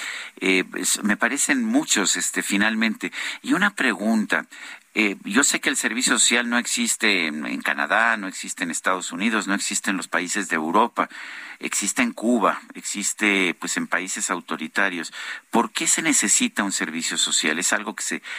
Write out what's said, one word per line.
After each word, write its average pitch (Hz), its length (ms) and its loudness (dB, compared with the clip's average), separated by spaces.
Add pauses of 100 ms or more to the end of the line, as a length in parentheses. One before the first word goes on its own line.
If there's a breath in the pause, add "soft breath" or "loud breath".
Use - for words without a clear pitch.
(400 loud breath)
Eh, 92 240 4 (100)
es-, - 300 -2
me 104 120 2
parecen 131 480 2
muchos, 113 520 2
este, 87 260 -2
finalmente. 107 680 0 (300 loud breath)
Y 127 100 0
una 190 180 4
pregunta. 107 760 0 (480 loud breath)
Eh, 101 280 2
yo 113 220 2
sé 156 160 2
que - 80 0
el 139 80 0
servicio 123 380 0
social 120 340 4
no 120 100 2
existe 110 680 0
en, 76 200 -4
en 62 160 -4
Canadá, 95 540 2
no 101 100 -6
existe 92 380 -8
en 82 80 -4
Estados 92 400 -2
Unidos, 101 340 0
no 95 80 0
existe 101 360 -2
en 95 60 0
los 87 120 -6
países 87 400 -2
de 85 80 0
Europa, 87 520 2 (520 loud breath)
existe - 420 -2
en 117 100 0
Cuba, 104 460 2 (160)
existe, 98 840 0
pues, - 160 -4
en 85 100 -2
países 92 420 -4
autoritarios. 85 840 -4 (380 loud breath)
¿Por 113 200 4
qué - 160 -2
se 160 160 2
necesita 123 640 2
un 95 80 -2
servicio 82 440 -4
social? 80 440 2
¿Es - 120 2
algo 104 220 -2
que - 80 -8
se, - 200 -4 (160 loud breath)